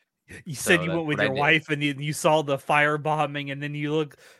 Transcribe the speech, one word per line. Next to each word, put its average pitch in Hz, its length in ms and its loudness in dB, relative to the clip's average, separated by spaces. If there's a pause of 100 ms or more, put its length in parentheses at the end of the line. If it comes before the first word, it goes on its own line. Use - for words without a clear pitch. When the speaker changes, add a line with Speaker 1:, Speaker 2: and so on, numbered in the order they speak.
(460)
Speaker 1:
You 165 80 -8
Speaker 2:
So - 160 -6
Speaker 1:
said 170 140 4
you 170 60 -2
Speaker 2:
that's - 80 -2
Speaker 1:
went 160 100 -4
with 147 100 0
Speaker 2:
what 101 60 2
I - 20 4
Speaker 1:
your 131 80 0
Speaker 2:
did. 135 60 -2
Speaker 1:
wife, 156 300 2
and 147 140 -2
you, 143 140 -2
you 147 160 -4
saw 156 300 4
the 139 140 0
firebombing, 147 920 0
and 139 120 -8
then 147 100 -6
you 147 220 -2
look, 151 200 -2 (240)